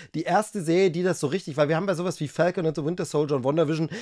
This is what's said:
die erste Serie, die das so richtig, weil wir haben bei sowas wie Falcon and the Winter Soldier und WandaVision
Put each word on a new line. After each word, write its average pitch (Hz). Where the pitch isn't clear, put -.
die 160
erste 196
Serie, 170
die 170
das 180
so 151
richtig, 160
weil 147
wir 160
haben 190
bei 196
sowas 175
wie 151
Falcon 175
and 160
the 156
Winter 143
Soldier 147
und 123
WandaVision 156